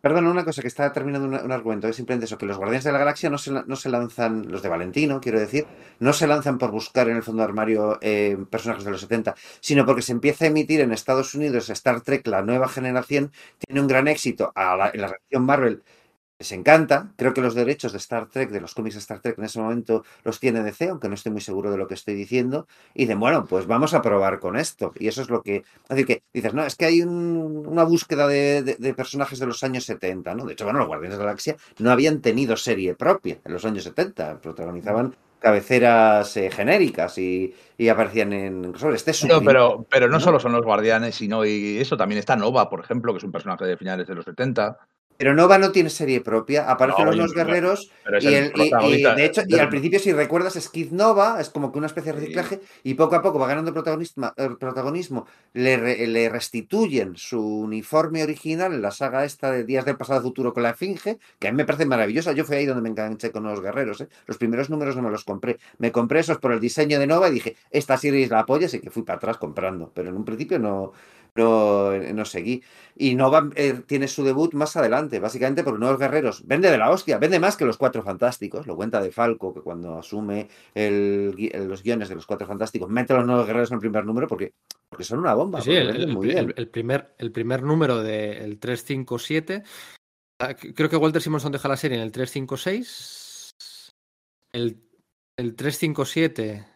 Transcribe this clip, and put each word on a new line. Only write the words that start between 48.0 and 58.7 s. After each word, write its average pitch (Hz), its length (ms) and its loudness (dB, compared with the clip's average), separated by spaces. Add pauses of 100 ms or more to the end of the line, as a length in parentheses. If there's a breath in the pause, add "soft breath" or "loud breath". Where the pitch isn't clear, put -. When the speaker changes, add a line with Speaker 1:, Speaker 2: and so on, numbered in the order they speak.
Speaker 2:
pero 101 140 0
es 110 60 4
Speaker 1:
y 143 40 4
Speaker 2:
el 143 60 6
Speaker 1:
el, 139 100 6
y, 147 40 0
y 143 40 -4
Speaker 2:
protagonista 139 640 4
Speaker 1:
de 143 100 4
hecho, 156 160 2
y 190 100 0
Speaker 2:
del 165 80 6
Speaker 1:
al 147 100 4
principio, 160 300 0
si 196 120 2
recuerdas, 165 440 2
es 156 140 -8
Kid 160 220 -6
Nova, 208 480 4
es 147 100 -4
como 139 220 -4
que 143 60 -6
una 151 80 -2
especie 151 260 -6
de 143 60 -6
Speaker 2:
Sí. 147 80 -8
Speaker 1:
reciclaje, 175 360 -6 (220 loud breath)
y 131 120 -2
poco 160 200 4
a 160 60 4
poco 165 160 2
va 131 100 2
ganando 156 240 -2
protagonismo, 156 640 -6
eh, 135 140 -4 (100)
protagonismo, 131 680 -6 (260 soft breath)
le 127 240 4
re-, 117 300 0
le 113 220 2
restituyen 117 840 -2
su - 240 -8
uniforme 110 840 -2
original 160 500 -4